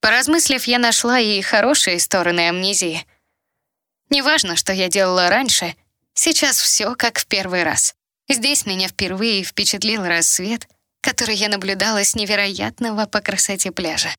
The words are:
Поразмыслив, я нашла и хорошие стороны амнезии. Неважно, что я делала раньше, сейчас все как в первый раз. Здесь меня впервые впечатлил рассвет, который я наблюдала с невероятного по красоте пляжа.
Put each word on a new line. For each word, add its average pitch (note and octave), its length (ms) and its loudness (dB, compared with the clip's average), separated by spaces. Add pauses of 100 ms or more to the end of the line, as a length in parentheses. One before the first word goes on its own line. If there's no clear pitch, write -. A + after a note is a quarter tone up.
Поразмыслив, B3+ 640 2
я A#3+ 140 2
нашла A#3+ 400 2
и G#3 220 0
хорошие G3+ 580 2
стороны F3 500 2
амнезии. F3+ 560 -2 (1040)
Неважно, C4+ 460 2
что - 180 -2
я F#3+ 160 0
делала F#3 400 2
раньше, G#3 460 0 (380)
сейчас - 460 2
все A3 360 0
как A#3 240 -2
в - 80 -4
первый F#3 360 -2
раз. - 320 0 (320)
Здесь C4 380 0
меня F#3+ 220 -2
впервые G3 560 -2
впечатлил G#3 600 -2
рассвет, F3+ 640 0 (340)
который G#3+ 340 -2
я G#3 140 -2
наблюдала G3 540 -2
с - 120 0
невероятного G#3 880 -2
по G#3 160 -4
красоте G3 500 -2
пляжа. E3+ 480 -4